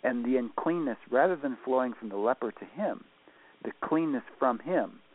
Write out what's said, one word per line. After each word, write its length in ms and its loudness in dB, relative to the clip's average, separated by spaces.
And 220 0
the 100 2
uncleanness, 600 0
rather 280 4
than 260 -6
flowing 340 2
from 120 -10
the 80 -6
leper 340 0
to 140 -14
him, 400 -6
the 80 -6
cleanness 420 0
from 220 2
him 400 -2